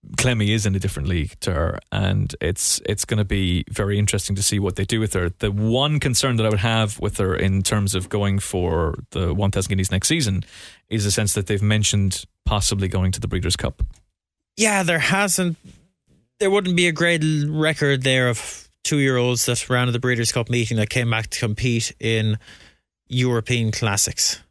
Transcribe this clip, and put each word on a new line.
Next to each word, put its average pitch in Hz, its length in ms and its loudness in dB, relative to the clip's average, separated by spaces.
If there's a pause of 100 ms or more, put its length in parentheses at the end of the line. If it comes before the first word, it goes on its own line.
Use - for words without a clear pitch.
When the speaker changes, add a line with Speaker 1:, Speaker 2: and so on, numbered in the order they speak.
(160)
Speaker 1:
Clemmy 110 360 0
is 110 140 0
in 95 100 0
a - 20 0
different 90 300 -4
league 87 320 -2
to - 120 -4
her, 78 280 -2 (100)
and 95 500 0
it's, - 460 -2
it's - 180 -2
gonna 107 200 0
be 95 460 0
very 101 280 0
interesting 101 380 0
to 98 60 -2
see 101 180 0
what 98 160 -2
they 95 80 0
do 113 160 0
with 110 140 0
her. 90 160 0
The 104 200 -2
one 120 480 2
concern 131 380 0
that 110 100 2
I - 20 4
would 107 120 2
have 110 400 0
with 104 180 -4
her 95 160 2
in 95 280 2
terms 101 340 0
of 90 120 -4
going 101 300 0
for 85 560 0 (160)
the 85 240 0
one 98 160 0
thousand 95 200 -2
guineas 95 200 0
next 98 180 0
season 117 360 0 (440)
is 110 160 -2
the 101 60 2
sense 104 240 0
that 101 140 -2
they've 101 120 0
mentioned 104 640 2 (200)
possibly 101 420 0
going 92 260 0
to - 80 -4
the - 60 -6
Breeders' 85 300 -2
Cup. - 260 -4 (760)
Speaker 2:
Yeah, 208 280 2
there 165 160 2
hasn't, 190 560 2 (840)
there 196 120 2
wouldn't 185 260 2
be 175 100 4
a 170 60 2
great 165 320 2
l-, 151 260 2
record 151 540 2
there 131 240 4
of - 400 -6 (160)
two-year-olds 127 640 2
that - 220 -2
ran 123 200 2
at 120 40 0
the 120 60 0
Breeders' 120 320 0
Cup 117 180 -2
meeting 117 280 0
that 107 120 0
came 117 220 0
back 110 200 -2
to - 100 -6
compete 117 580 -2
in 110 400 0 (680)
European 120 640 0
Classics. - 680 -2 (100)